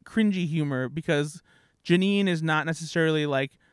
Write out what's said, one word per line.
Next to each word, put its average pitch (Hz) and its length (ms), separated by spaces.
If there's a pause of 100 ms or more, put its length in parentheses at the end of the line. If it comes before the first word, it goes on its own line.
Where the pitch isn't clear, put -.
cringy 196 440
humor, 143 400
because 151 540 (420)
Janine 196 440
is 165 140
not 156 240
necessarily, 160 580
like, 139 280 (200)